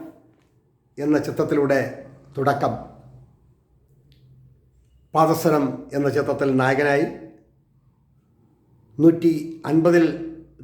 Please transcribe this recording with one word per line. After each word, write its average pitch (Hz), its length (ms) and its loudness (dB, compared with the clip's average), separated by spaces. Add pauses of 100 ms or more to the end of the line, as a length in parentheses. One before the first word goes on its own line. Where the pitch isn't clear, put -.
(960)
എന്ന 147 200 0
ചിത്രത്തിലൂടെ 143 920 -2 (280)
തുടക്കം. 139 360 0 (2500)
പാദസരം 156 800 0
എന്ന 143 160 0
ചിത്രത്തിൽ 139 460 0
നായകനായി 143 500 2 (1900)
നൂറ്റി 165 680 2
അൻപതിൽ 165 400 4 (580)